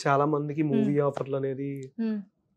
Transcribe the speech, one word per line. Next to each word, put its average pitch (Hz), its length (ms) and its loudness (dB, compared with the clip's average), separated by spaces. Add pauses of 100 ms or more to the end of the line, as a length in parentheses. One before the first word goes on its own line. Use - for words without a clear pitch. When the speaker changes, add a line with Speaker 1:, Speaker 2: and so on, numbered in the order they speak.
Speaker 1:
చాలా 143 180 4
మందికి 147 380 0
Speaker 2:
Hmm. 143 120 2
Speaker 1:
మూవీ 139 240 2
ఆఫర్లు 139 360 0
అనేది 135 560 -6 (100)
Speaker 2:
Hmm. 220 180 -2 (380)